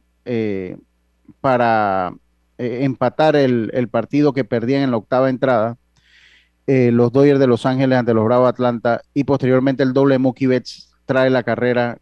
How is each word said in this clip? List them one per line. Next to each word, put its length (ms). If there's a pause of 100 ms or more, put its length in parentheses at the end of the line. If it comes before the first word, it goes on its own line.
(260)
eh, 500 (640)
para, 760 (440)
eh, 240
empatar 560
el, 360
el 140
partido 460
que 100
perdían 380
en 100
la 60
octava 320
entrada, 480 (880)
eh, 260
los 220
Dodgers 260
de 80
Los 180
Ángeles 320
ante 160
los 120
Bravos 220
de 20
Atlanta, 520 (120)
y 100
posteriormente 600
el 100
doble 220
de 40
Mookie 280
Betts 360 (220)
trae 240
la 140
carrera 580